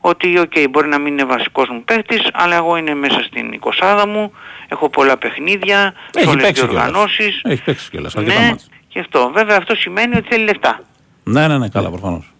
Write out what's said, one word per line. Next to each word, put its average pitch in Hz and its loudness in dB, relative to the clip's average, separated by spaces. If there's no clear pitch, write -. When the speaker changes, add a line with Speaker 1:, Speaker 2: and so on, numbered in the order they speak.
Speaker 1:
ότι, 180 2
οκ, 165 2
μπορεί 151 2
να 147 0
μην 147 -2
είναι 139 0
βασικός 127 -2
μου 117 -8
παίκτης, 220 0
αλλά 175 2
εγώ 170 2
είναι 156 -2
μέσα 139 -2
στην 117 -10
εικοσάδα 202 0
μου, 208 -4
έχω 147 -2
πολλά 135 2
παιχνίδια, 190 0
Speaker 2:
Έχει 330 2
Speaker 1:
σε 160 4
όλες 151 4
Speaker 2:
παίξει 143 2
Speaker 1:
τις 120 2
Speaker 2:
κιόλας. 120 0
Speaker 1:
οργανώσεις. 202 0
Speaker 2:
Έχει 165 -2
παίξει - -4
κιόλας, - -10
αρκετά 117 0
Speaker 1:
Ναι, 233 4
Speaker 2:
μάτς. 226 -4
Speaker 1:
και - -8
αυτό. 127 0
Βέβαια, 214 2
αυτό 190 0
σημαίνει 220 -2
ότι 226 -2
θέλει 226 0
λεφτά. 170 0
Speaker 2:
Ναι, 143 2
ναι, 147 2
ναι, 117 -2
καλά, 98 -2
προφανώς. 87 -6